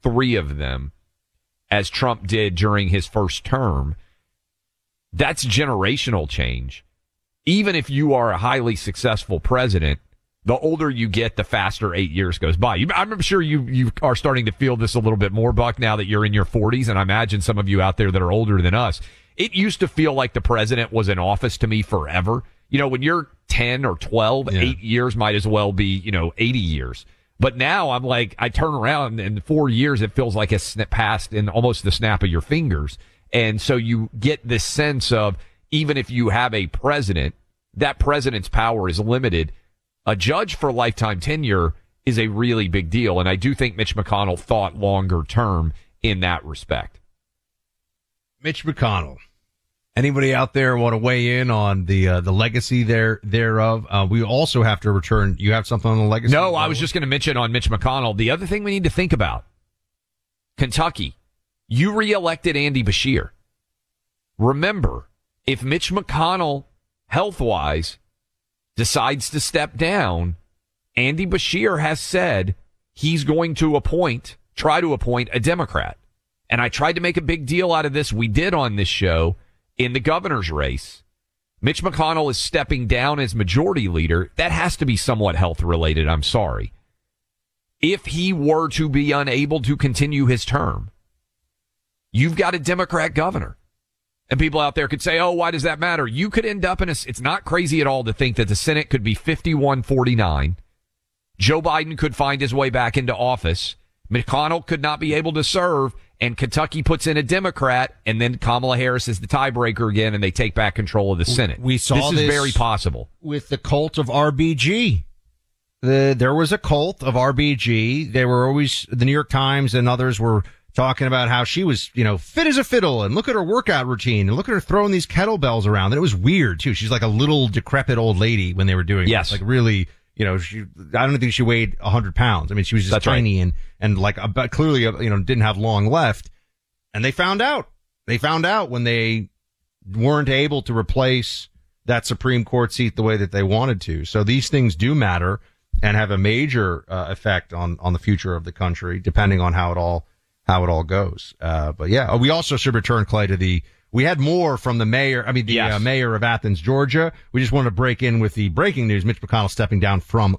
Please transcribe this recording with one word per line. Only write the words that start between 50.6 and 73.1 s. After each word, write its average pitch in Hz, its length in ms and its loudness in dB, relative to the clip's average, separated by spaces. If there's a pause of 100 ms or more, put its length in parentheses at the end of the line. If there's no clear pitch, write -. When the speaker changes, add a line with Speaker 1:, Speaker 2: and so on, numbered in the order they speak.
Speaker 2:
want 117 160 2
to 113 40 0
weigh 123 420 2
in 127 120 0
on 101 340 2
the, 95 220 4
uh, 90 140 2
the 95 100 0
legacy 117 520 2
there, 113 380 2
thereof? 113 680 0
Uh, 98 200 2
we 113 140 2
also 123 400 2
have 107 180 2
to 107 100 0
return. 98 480 2
You 101 120 2
have 110 160 0
something 113 240 0
on 110 60 2
the 107 80 2
legacy? 113 260 2
Speaker 1:
No, 170 240 4
I 156 120 0
was 151 120 -2
just - 140 -4
gonna 160 120 -2
mention 135 300 0
on 120 160 0
Mitch 120 180 0
McConnell. 120 460 0
The 113 160 2
other 175 140 -2
thing 208 180 -4
we 202 80 -2
need 196 140 -2
to - 40 2
think 180 220 0
about: 85 340 -2 (1120)
Kentucky, 147 600 -2 (500)
you 160 240 2
reelected 185 640 0
Andy 143 260 0
Beshear. 107 500 0 (1080)
Remember, 139 720 0 (360)
if 135 180 -2
Mitch 151 280 -4
McConnell, 165 760 -2 (420)
health-wise, 104 920 -2 (800)
decides 123 540 -2
to 147 100 -4
step - 340 -4
down, 104 640 -2 (580)
Andy 151 320 0
Beshear 175 540 0
has 156 180 -2
said 110 560 -2 (380)
he's 156 320 0